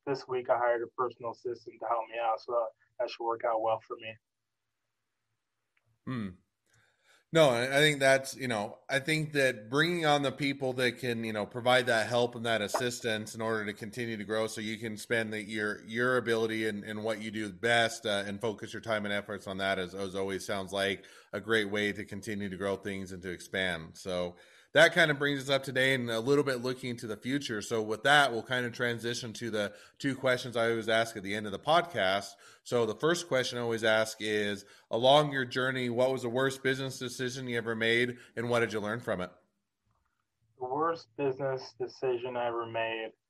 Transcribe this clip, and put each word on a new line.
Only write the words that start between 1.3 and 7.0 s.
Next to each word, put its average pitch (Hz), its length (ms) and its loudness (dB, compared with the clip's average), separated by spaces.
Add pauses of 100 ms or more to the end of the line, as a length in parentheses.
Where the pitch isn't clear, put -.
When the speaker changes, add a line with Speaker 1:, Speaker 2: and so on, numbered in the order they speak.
Speaker 1:
assistant 117 480 -10
to 113 80 -6
help 113 240 0
me 113 120 -6
out. 110 180 0
So - 100 -10
that, 117 160 0 (320)
that 117 100 -2
should - 140 -10
work 117 200 -2
out 117 200 0
well 110 240 0
for 120 80 -10
me. 113 220 -12 (1900)
Speaker 2:
Hmm. 120 220 -6 (1040)